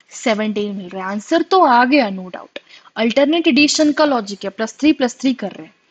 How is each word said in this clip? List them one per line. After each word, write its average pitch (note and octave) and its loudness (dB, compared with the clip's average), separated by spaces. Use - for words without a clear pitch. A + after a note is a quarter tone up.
सेवनटीन G#3 -4
मिल F#3+ -12
रहा F#3+ -10
है। F#3+ -8
आंसर G#3+ -2
तो F#4 2
आ B3 6
गया B3+ 2
no F#3 -10
doubt, - -18
Alternate C#4+ 0
edition D4 4
का D4+ 2
logic G#3+ -4
है, G3 -8
प्लस A3 -8
थ्री D4+ 4
प्लस B3 -4
थ्री C4 0
कर G#3+ -8
रहे D#3 -18
हैं, - -20